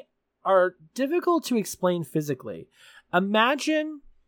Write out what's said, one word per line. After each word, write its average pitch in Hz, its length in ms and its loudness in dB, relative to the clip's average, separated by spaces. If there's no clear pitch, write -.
are 185 320 4
difficult 320 500 0
to 247 120 0
explain 180 460 -2
physically. 127 640 -6
Imagine 269 880 0